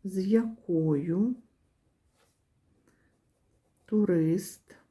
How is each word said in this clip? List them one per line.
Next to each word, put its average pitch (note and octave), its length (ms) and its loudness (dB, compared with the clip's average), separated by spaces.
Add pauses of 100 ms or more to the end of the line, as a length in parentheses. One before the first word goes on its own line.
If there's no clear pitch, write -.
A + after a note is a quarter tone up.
з F#3+ 140 -6
якою F#3 1160 0 (2500)
турист F3+ 920 0 (140)